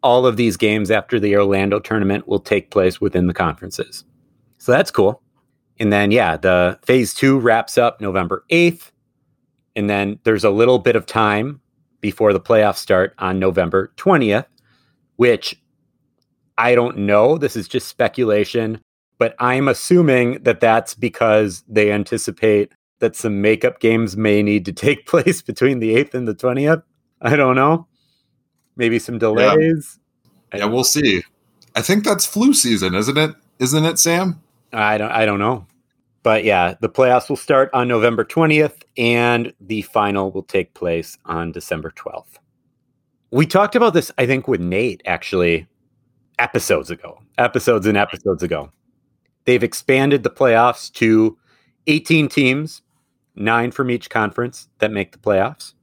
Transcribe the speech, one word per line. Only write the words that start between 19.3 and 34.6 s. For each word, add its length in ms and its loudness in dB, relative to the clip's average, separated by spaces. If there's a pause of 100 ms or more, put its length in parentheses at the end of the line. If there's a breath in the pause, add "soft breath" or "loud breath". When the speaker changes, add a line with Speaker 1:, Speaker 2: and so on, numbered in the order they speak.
Speaker 1:
I'm 300 0
assuming 760 2
that 160 0
that's 340 2
because 720 0
they 240 2
anticipate 800 -2 (280)
that 140 0
some 280 -4
makeup 380 0
games 360 0
may 260 2
need 220 0
to 80 -10
take 340 -4
<laughs> 0 -
place 360 0
between 380 -2
the 140 0
eighth 200 0
and 120 -6
the 80 -6
twentieth. 460 -2 (400)
I 160 0
don't 200 2
know. 300 2 (920)
Maybe 220 0
some 180 -8
Speaker 2:
Yeah. 20 -8
Speaker 1:
delays. 800 2 (560)
Speaker 2:
Yeah, 120 -4
we'll 180 0
see. 380 0 (520)
I 80 -4
think 220 0
that's 200 0
flu 300 0
season, 400 0
isn't 240 -2
it? 160 -2 (240)
Isn't 260 0
it, 140 -2
Sam? 420 0 (320)